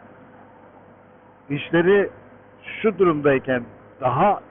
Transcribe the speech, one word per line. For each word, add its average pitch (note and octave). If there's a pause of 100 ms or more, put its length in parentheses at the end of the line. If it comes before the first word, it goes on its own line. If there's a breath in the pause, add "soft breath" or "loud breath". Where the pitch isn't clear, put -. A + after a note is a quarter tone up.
(1500)
işleri E3+ (720)
şu G#3
durumdayken C#3+ (380)
daha D3+